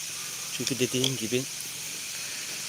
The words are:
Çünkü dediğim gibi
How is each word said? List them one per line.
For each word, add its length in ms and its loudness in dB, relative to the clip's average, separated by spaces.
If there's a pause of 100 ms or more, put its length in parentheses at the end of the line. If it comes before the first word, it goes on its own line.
(560)
Çünkü 220 2
dediğim 380 6
gibi 260 2 (1300)